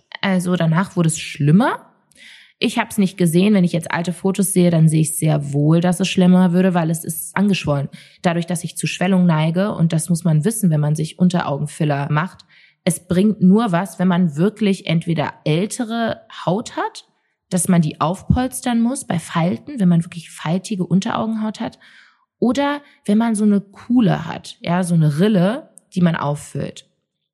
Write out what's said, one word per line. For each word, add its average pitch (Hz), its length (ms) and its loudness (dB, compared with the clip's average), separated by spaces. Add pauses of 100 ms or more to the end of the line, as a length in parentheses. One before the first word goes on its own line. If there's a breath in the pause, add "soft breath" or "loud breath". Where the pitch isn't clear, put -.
(200)
Also 180 360 0
danach 170 380 0
wurde 170 140 2
es 156 100 -2
schlimmer. 208 680 2 (760 loud breath)
Ich 240 160 -2
hab's 220 200 -4
nicht 190 180 0
gesehen. 180 380 4
Wenn 185 100 4
ich 170 80 0
jetzt 160 180 -4
alte 175 220 -4
Fotos 190 400 -2
sehe, 175 160 4
dann 160 180 4
sehe 156 140 4
ich 156 160 -2
sehr 147 380 -2
wohl, 151 260 4
dass 180 180 0
es 190 100 -2
schlimmer 180 440 4
würde, 185 220 2
weil 165 160 0
es 165 140 -6
ist - 300 -10
angeschwollen. 156 540 0 (320 loud breath)
Dadurch, 170 240 -2
dass 175 200 -6
ich - 120 -12
zu - 100 -4
Schwellung 185 380 0
neige, 165 480 0
und 165 220 0
das 156 160 -2
muss 165 140 -2
man 156 200 2
wissen, 214 240 0
wenn 156 100 2
man 151 160 0
sich 160 240 -6
Unteraugenfiller 147 960 -2
macht, 156 320 -4 (400 soft breath)
es - 240 -2
bringt 190 320 0
nur 196 320 4
was, 190 260 -4
wenn 180 100 0
man 175 280 0
wirklich 196 500 0
entweder 160 460 -2 (140)
ältere 220 760 -4 (240)
Haut 196 320 -4
hat, 403 300 -8 (420)
dass 180 180 -2
man 175 140 4
die 151 180 -2
aufpolstern 233 840 -2
muss 254 240 -4
bei 180 120 -4
Falten, 214 640 -4
wenn 180 80 4
man 170 160 4
wirklich 170 260 -16
faltige 185 540 -6
Unteraugenhaut 220 760 -2
hat, 262 180 -10 (600 soft breath)
oder 285 440 0 (240 soft breath)
wenn 208 100 2
man 226 180 2
so 208 100 0
eine 202 180 4
Kuhle 202 640 0
hat, - 340 -14
ja, 175 220 -2
so 175 120 -2
eine 151 240 2
Rille, 208 520 0 (240)
die 185 80 0
man 170 120 4
auffüllt. - 760 -8 (440)